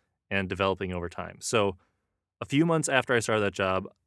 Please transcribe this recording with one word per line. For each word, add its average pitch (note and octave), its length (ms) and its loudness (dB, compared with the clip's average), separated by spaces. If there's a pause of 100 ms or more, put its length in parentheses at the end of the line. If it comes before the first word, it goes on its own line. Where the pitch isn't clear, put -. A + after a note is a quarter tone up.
(320)
and G2 160 0
developing F#2+ 440 0
over F2 160 -6
time. F2 300 -12
So G2+ 380 0 (640)
a - 40 -8
few D3+ 220 2
months D#3+ 220 2
after C3 260 2
I A#2 60 4
started A2 240 2
that G2 100 -2
job, F#2+ 320 0 (200)